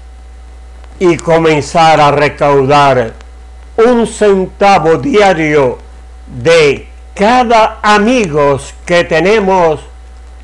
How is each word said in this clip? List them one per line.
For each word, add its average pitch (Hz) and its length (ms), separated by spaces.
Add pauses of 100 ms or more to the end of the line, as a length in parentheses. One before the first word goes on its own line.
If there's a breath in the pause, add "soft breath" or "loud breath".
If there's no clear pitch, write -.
(1000)
y 175 180
comenzar 160 840
a 147 120
recaudar 139 1040 (640)
un 233 280
centavo 190 920
diario 151 800 (480)
de 135 600 (280)
cada 226 680
amigos 202 920 (100)
que 175 200
tenemos 180 760 (640)